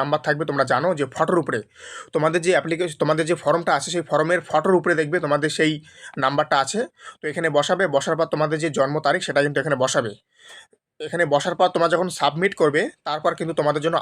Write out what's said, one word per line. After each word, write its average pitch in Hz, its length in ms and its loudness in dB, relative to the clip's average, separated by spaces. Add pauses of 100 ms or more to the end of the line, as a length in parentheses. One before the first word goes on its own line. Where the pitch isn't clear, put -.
নাম্বার 147 240 0
থাকবে। 151 240 0
তোমরা 139 220 0
জানো 139 180 0 (100)
যে 139 140 -2
ফটোর 175 300 2
উপরে 123 160 -4 (540)
তোমাদের 160 280 2
যে 175 140 0
অ্যাপ্লিকেশন, 165 480 -2
তোমাদের 156 220 2
যে 165 100 0
ফর্মটা 165 420 0
আছে, - 140 -4
সেই 165 180 -2
ফর্মের 156 400 2
ফটোর 156 300 2
উপরে 175 160 0
দেখবে 156 240 -2
তোমাদের 147 380 0
সেই 156 160 2 (440)
নাম্বারটা 143 460 0
আছে। 202 160 -6 (380)
তো - 100 -20
এখানে 165 220 -2
বসাবে, 160 380 2
বসার 160 300 0
পর 160 160 0
তোমাদের 156 300 0
যে 165 140 0
জন্ম 139 220 2
তারিখ 151 240 0
সেটা 143 220 0
কিন্তু 147 140 -2
এখানে 143 240 -2
বসাবে। 127 280 0 (880)
এখানে 170 260 -2
বসার 147 300 0
পর 180 180 4
তোমরা 170 200 4
যখন 180 160 2
সাবমিট 165 460 0
করবে, 156 260 2 (220)
তারপর 156 360 -2
কিন্তু 160 200 -6
তোমাদের 147 260 2
জন্য 165 160 0